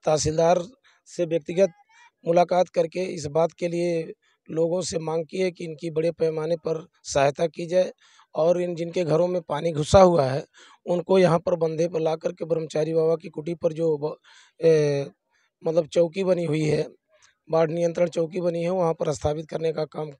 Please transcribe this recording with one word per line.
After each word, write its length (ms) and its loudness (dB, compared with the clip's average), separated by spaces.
तहसीलदार 580 2
से 180 -4
व्यक्तिगत 460 0
मुलाकात 440 2
करके 360 -2
इस 160 -10
बात 220 0
के 160 -6
लिए 440 -2
लोगों 340 -2
से 160 -4
मांग 260 -4
की 140 -10
है 120 0
कि 140 -14
इनकी 260 -8
बड़े 200 0
पैमाने 460 -2
पर 300 -6
सहायता 420 0
की 200 -8
जाए 240 0
और 260 2
इन 140 -4
जिनके 300 -4
घरों 240 2
में 120 -2
पानी 320 0
घुसा 280 6
हुआ 240 8
है 180 -2
उनको 320 2
यहाँ 200 4
पर 160 0
बंधे 340 -2
पर 120 -4
ला 140 0
करके 300 -6
ब्रह्मचारी 500 -4
बाबा 200 2
की 140 -10
कुटी 260 -8
पर 180 -2
जो 260 0
ब-, 180 -6
ए, 460 4
मतलब 240 0
चौकी 380 0
बनी 200 2
हुई 180 0
है, 240 0
बाढ़ 220 2
नियंत्रण 380 0
चौकी 320 -4
बनी 220 -2
है, 80 -2
वहाँ 220 0
पर 200 -4
स्थापित 380 -4
करने 220 -4
का 120 -4
काम 360 -10